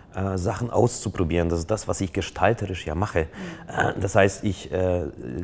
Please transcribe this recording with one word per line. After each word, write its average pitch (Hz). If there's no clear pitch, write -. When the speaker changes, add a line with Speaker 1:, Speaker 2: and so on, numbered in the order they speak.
Speaker 1:
äh, 95
Sachen 104
auszuprobieren. 87
Das 85
ist 82
das, 107
was 90
ich 95
gestalterisch 95
ja 78
mache. 90
Speaker 2:
Mhm. -
Speaker 1:
Äh, -
das 98
heißt, 101
ich, -
äh, 90